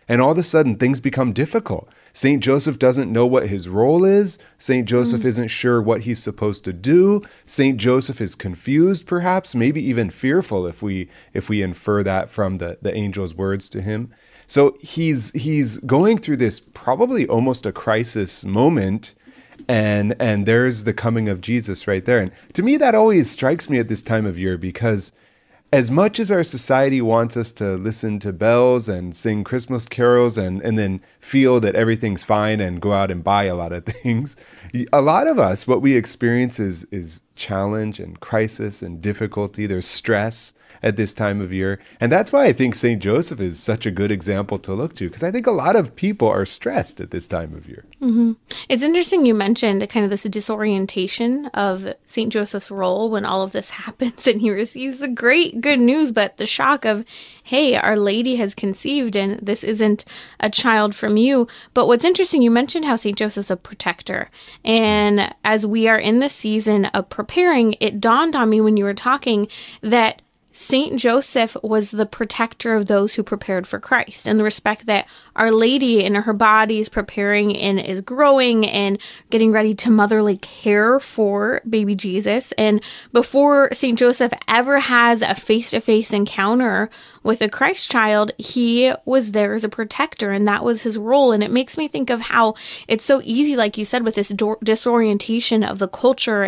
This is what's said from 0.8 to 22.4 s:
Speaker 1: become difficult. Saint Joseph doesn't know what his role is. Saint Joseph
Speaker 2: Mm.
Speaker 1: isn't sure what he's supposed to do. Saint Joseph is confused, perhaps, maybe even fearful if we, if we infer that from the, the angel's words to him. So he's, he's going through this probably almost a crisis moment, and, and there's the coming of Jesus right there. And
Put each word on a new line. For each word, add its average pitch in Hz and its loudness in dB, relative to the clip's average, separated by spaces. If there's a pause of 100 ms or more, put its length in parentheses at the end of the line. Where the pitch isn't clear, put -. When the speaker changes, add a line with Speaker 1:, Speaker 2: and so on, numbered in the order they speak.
Speaker 1:
become 131 -2
difficult. 143 -4 (260)
Saint 139 2
Joseph 143 2
doesn't 127 2
know 117 4
what 127 2
his 98 -6
role 127 4
is. 196 2 (220)
Saint 127 0
Joseph 120 2
Speaker 2:
Mm. - 2
Speaker 1:
isn't 117 -2
sure 120 0
what 107 0
he's 113 -4
supposed 104 -6
to 95 -8
do. 180 2 (240)
Saint 135 0
Joseph 127 0
is 95 -6
confused, 151 0
perhaps, 180 -2
maybe 151 0
even 117 -2
fearful 131 -2
if 85 -12
we, 95 -6 (240)
if 98 -6
we 104 0
infer 101 -2
that 95 -2
from 95 -4
the, 85 -10
the 98 -4
angel's 98 -6
words 95 -4
to 98 -10
him. 107 -6 (320)
So 139 2
he's, 156 -4
he's 139 -2
going 185 2
through 147 -4
this 113 -2
probably 202 -2
almost 123 0
a 101 -4
crisis 110 -4
moment, 107 0 (520)
and, 107 0
and 104 0
there's 117 2
the 107 -2
coming 113 -2
of 92 -4
Jesus 113 -4
right 95 -2
there. 120 2
And 95 -2 (220)